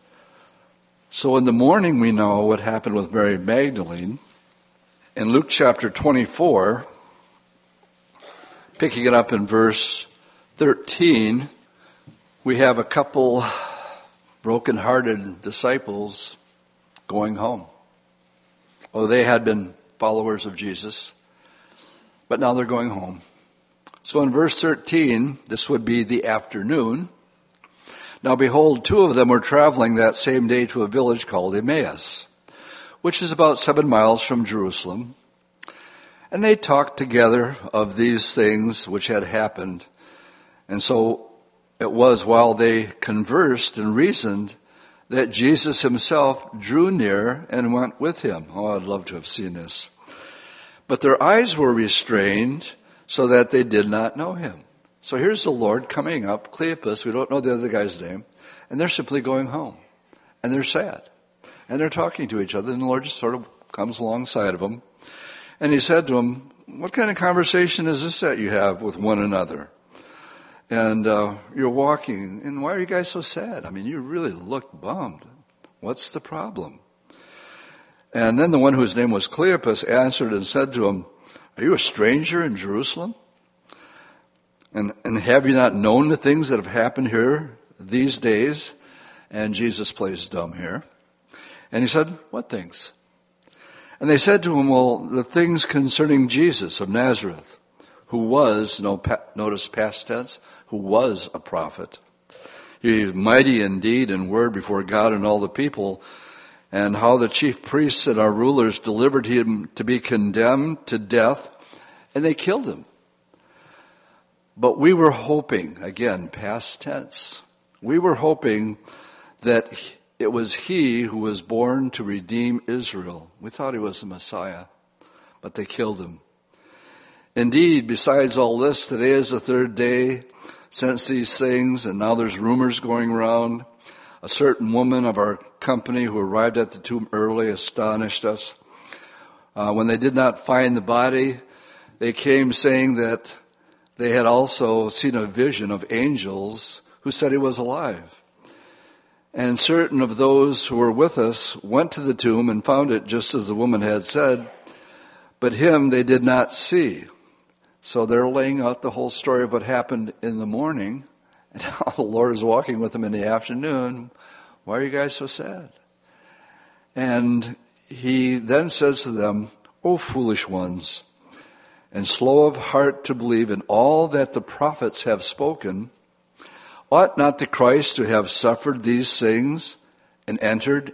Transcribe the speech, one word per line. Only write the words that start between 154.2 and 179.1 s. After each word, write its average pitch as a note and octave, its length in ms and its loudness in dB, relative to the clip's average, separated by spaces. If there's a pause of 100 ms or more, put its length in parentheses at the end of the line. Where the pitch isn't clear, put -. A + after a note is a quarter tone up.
but B2 140 0
him C#3+ 360 4
they B2+ 140 4
did B2+ 180 4
not B2+ 300 2
see. B2 540 0 (760)
So - 260 -2
they're A#2+ 220 2
laying C3+ 340 0
out B2 200 -2
the B2+ 100 -4
whole B2 180 -6
story B2+ 340 0
of A2+ 100 -4
what A2+ 100 -2
happened A#2 580 -4
in A2+ 160 -6
the A2 80 -6
morning, B2+ 600 -6 (480)
and - 100 -14
<laughs> - 160 -8
now - 160 -4
the C#3+ 60 -2
Lord A#2 320 0
is G#2+ 100 -4
walking A2+ 360 0
with A2+ 120 -4
them A2+ 120 -6
in G#2 80 -4
the G#2 140 -4
afternoon. B2 880 -4 (540)
"Why G#2 120 -4
are C3+ 60 -4
you C#3 60 -4
guys C#3+ 260 -2
so C#3 120 -8
sad?" - 420 -12 (1300)
And A#2+ 600 -2 (320)
he B2+ 500 -2
then C3 320 0
says C#3+ 340 0
to B2+ 80 -6
them, G#2 380 -2 (340)
"O F3 140 2
foolish A#2 500 -2
ones, F2+ 560 -6 (880)
and G2+ 140 -8
slow C#3 380 4
of D3 140 2
heart C#3 480 0
to C3+ 100 -4
believe A#2 340 0
in G2 180 -4
all D3 420 4
that C#3 240 -2
the A#2+ 80 -4
prophets C#3+ 640 -4
have G#2+ 180 0
spoken, A#2+ 640 -6 (1040)
ought F#3 260 4
not C#3+ 220 2
the C#3 80 -4
Christ C3+ 480 4
to B2 80 0
have G#2+ 260 2
suffered A#2+ 540 0
these A#2+ 360 0